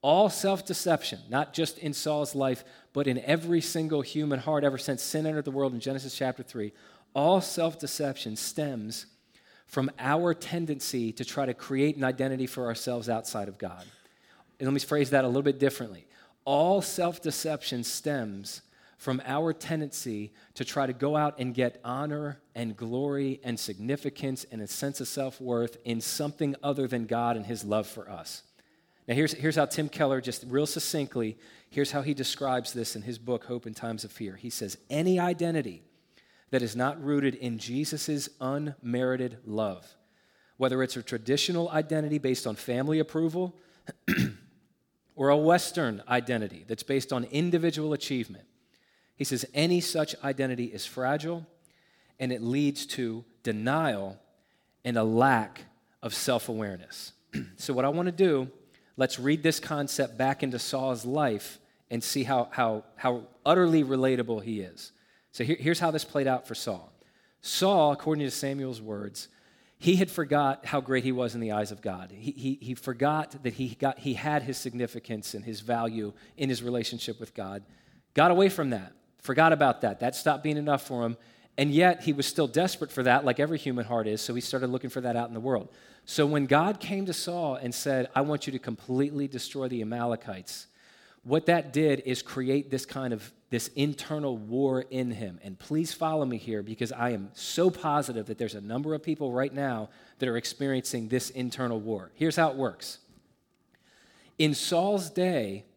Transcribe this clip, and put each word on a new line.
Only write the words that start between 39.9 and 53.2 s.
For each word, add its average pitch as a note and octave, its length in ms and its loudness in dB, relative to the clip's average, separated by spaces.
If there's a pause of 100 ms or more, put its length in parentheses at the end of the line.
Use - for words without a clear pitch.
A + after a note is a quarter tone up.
whether C3 240 2
it's B2+ 160 -2
a A#2 60 -8
traditional C#3+ 680 0
identity D#3 480 0
based C3 300 0
on G#2+ 80 -2
family C3 420 0
approval E3 580 0 (520)
<clears throat> - 1080 -4
or C#3 140 4
a D3 80 8
Western D3+ 720 4
identity A#2 600 0
that's A2+ 160 -6
based C#3 280 -2
on B2 140 -2
individual D#3 680 0
achievement," A#2+ 520 -6 (720)
he - 80 -4
says, C3 300 -2
"any E3+ 280 4
such D#3 420 -2
identity C3 420 -2
is G#2 200 -8
fragile, D3+ 600 -2 (760)
and B2+ 120 -2
it A#2+ 100 -4
leads C#3 440 0
to A#2 400 -6 (180)